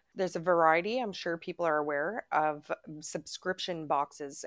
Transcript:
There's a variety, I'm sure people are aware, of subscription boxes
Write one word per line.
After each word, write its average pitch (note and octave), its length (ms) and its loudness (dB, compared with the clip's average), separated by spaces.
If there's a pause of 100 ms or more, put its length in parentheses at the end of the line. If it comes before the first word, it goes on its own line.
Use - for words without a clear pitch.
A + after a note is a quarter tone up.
(140)
There's F#3 220 -2
a F3 40 -6
variety, E3+ 580 6
I'm G#3+ 160 -4
sure E3+ 240 -4
people F3 260 -6
are D#3 140 4
aware, D3+ 520 -2
of D3+ 400 0 (300)
subscription E3+ 840 -8
boxes C#3+ 600 -4